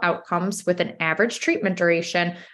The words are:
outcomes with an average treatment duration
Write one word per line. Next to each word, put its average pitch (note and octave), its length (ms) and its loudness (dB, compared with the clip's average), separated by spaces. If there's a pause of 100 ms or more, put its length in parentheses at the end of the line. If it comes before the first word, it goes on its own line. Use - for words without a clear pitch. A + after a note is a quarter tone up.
outcomes F3 640 -2
with F3+ 140 2
an - 200 -4
average E3 400 0
treatment G3 360 0
duration F3 600 2 (180)